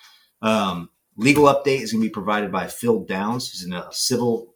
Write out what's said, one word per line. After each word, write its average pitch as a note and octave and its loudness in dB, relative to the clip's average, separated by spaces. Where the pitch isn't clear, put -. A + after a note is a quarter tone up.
Um, G2 0
legal C#3+ 6
update C3+ 4
is A2 -8
gonna A2 2
be A2 0
provided G2 -4
by F2+ -2
Phil A2+ 0
Downs, G#2 -4
who's F2+ -10
a F2 -8
civil A#2+ -2